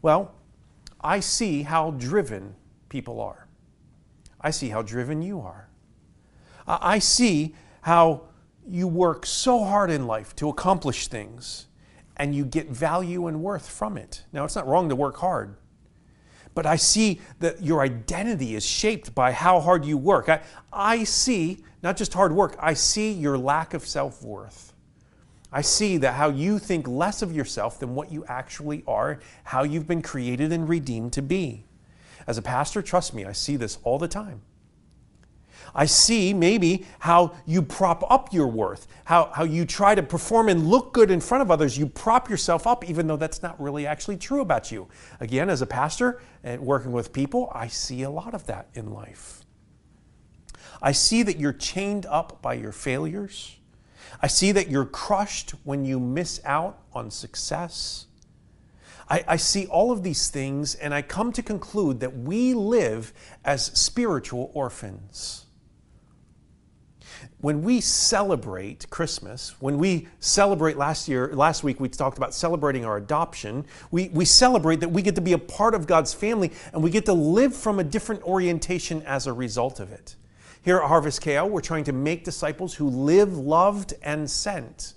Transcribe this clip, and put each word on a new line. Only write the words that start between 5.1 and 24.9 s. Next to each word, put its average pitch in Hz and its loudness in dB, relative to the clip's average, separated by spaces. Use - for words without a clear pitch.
you 185 -8
are. 98 -16
I, 175 0
I 214 2
see 170 2
how 165 6
you 180 -2
work 170 2
so 247 2
hard 196 2
in 139 0
life 110 -4
to 151 -2
accomplish 156 0
things, 113 -12
and 143 -2
you 143 0
get 147 -4
value 170 -2
and 156 -4
worth 185 -6
from 208 -6
it. - -14
Now, 139 -4
it's 156 -6
not 170 -4
wrong 165 4
to 135 0
work 135 -2
hard, 120 -4
but 160 -2
I 151 4
see 202 2
that 165 -2
your 151 2
identity 135 -2
is 104 -4
shaped - -2
by 127 4
how 175 4
hard 165 4
you 151 0
work. 143 4
I, 160 4
I 220 0
see, 190 -2
not 175 -2
just - -4
hard 180 4
work, 180 2
I 160 0
see 214 0
your 143 -2
lack 143 -2
of 156 -8
self-worth. 110 -8